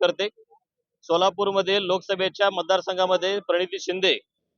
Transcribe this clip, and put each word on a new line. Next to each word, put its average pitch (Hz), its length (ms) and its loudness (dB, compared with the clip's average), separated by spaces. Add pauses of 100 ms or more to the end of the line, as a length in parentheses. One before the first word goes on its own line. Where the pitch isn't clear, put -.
करते. 185 280 0 (760)
सोलापूरमध्ये 190 840 0
लोकसभेच्या 190 640 0
मतदारसंघामध्ये 185 880 0
प्रणिती 180 400 -2
शिंदे 180 380 0 (400)